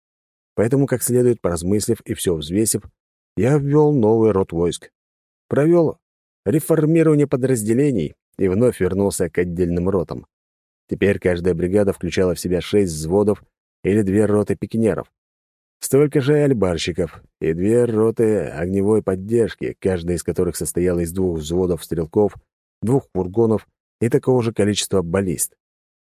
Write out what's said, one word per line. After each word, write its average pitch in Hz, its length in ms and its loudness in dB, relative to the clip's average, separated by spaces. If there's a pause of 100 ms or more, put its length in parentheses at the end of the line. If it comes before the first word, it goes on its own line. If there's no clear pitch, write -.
(540)
Поэтому, 127 320 2
как 123 160 -2
следует 123 380 2
поразмыслив 92 640 -2
и - 100 -10
все 92 220 -2
взвесив, 92 480 -2 (540)
я 123 200 2
ввел 147 380 2
новый 110 380 4
род 95 200 0
войск. 82 380 -4 (580)
Провел 156 480 2 (480)
реформирование 156 840 2
подразделений 123 880 0 (220)
и 95 120 0
вновь 110 320 2
вернулся 92 500 0
к - 80 -4
отдельным 87 500 -2
ротам. 82 380 -4 (640)
Теперь 98 280 0
каждая 90 360 0
бригада 92 400 0
включала 90 400 -2
в - 60 -10
себя 87 200 -2
шесть 98 320 0
взводов 95 500 0 (400)
или 104 200 2
две 101 240 2
роты 104 280 0
пикинеров. - 560 -2 (720)
Столько 143 380 2
же 143 160 2
альбарщиков 92 840 0 (180)
и 80 140 -2
две 110 320 2
роты 110 540 2
огневой 92 640 0
поддержки, 95 800 -2
каждая 87 380 -2
из - 40 -8
которых 87 340 -2
состояла 87 440 -2
из 85 120 -4
двух 92 260 -2
взводов 85 440 -2
стрелков, 85 540 -2 (460)
двух 123 320 0
фургонов 104 520 0 (340)
и 117 80 0
такого 127 340 2
же 113 100 -2
количества 101 500 0
баллист. 85 520 -4 (640)